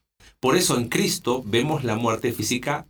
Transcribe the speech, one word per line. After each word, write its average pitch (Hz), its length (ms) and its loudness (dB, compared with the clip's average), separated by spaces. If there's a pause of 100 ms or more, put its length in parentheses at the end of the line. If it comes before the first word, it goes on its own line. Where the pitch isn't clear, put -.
(400)
Por 127 160 4
eso 127 220 2
en 117 100 -2
Cristo 131 580 0
vemos 131 380 0
la 110 120 0
muerte 113 360 0
física - 580 -4